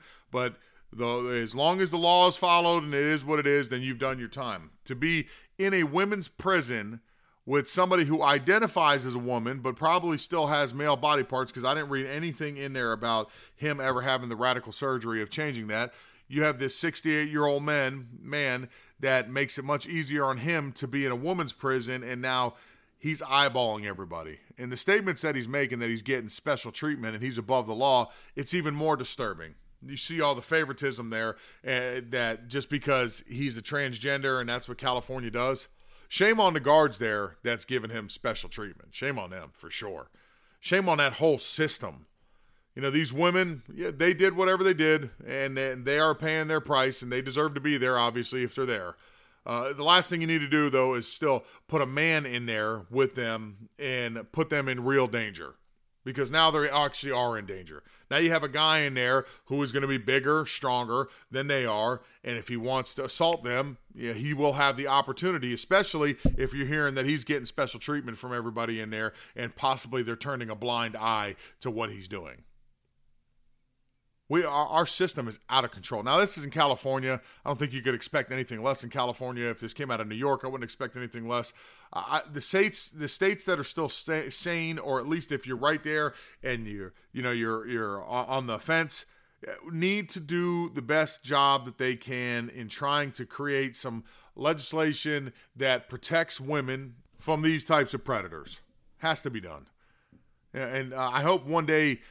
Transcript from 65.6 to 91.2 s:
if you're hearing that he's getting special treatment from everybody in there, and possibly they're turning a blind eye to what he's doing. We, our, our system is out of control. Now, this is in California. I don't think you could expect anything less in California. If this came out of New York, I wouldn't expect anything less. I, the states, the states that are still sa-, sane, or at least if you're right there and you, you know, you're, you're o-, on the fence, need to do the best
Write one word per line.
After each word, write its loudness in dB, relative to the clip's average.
if -2
you're -4
hearing 0
that 0
he's 0
getting -2
special -4
treatment -4
from -8
everybody -4
in -8
there, -4
and -8
possibly 0
they're -4
turning -6
a -8
blind -2
eye 0
to -4
what -4
he's -14
doing. -12
We, 4
our, 2
our 4
system -2
is -10
out 4
of -8
control. -8
Now, 4
this 2
is -6
in -8
California. 2
I -2
don't -2
think -2
you -8
could 2
expect -2
anything -6
less 0
in -10
California. -4
If -4
this -8
came -8
out -2
of -6
New -8
York, 0
I -8
wouldn't -6
expect -10
anything -10
less. -2
I, -2
the -10
states, 0
the -8
states 0
that 2
are -4
still -4
sa-, -4
sane, -4
or -2
at -4
least -2
if -4
you're -4
right 2
there -2
and -4
you, -10
you -6
know, -2
you're, -2
you're -4
o-, -14
on -2
the -4
fence, -2
need -2
to -10
do -2
the -6
best 0